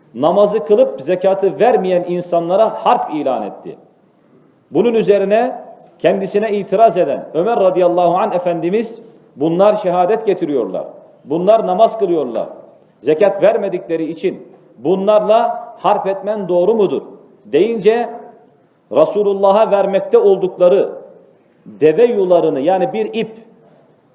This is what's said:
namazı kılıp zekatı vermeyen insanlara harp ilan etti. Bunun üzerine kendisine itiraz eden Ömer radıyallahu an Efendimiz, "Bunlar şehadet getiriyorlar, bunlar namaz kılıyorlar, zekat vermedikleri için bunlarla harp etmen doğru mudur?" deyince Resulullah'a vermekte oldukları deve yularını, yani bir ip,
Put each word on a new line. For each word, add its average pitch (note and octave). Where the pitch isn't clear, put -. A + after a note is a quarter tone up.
namazı F#3
kılıp A3
zekatı F#3
vermeyen F#3
insanlara F3
harp F3+
ilan C3
etti. F#2
Bunun A3
üzerine G3+
kendisine G3
itiraz G3
eden C#3+
Ömer G#3
radıyallahu F3
an G3+
Efendimiz, F3
"Bunlar F3
şehadet F#3
getiriyorlar, B2
bunlar F#3
namaz F#3+
kılıyorlar, C3+
zekat D#3+
vermedikleri F3+
için E3
bunlarla G3
harp F#3
etmen G3
doğru F3+
mudur?" F3
deyince A3
Resulullah'a G3
vermekte G3
oldukları F#3
deve D#3
yularını, F3+
yani F3
bir G#3+
ip, A3+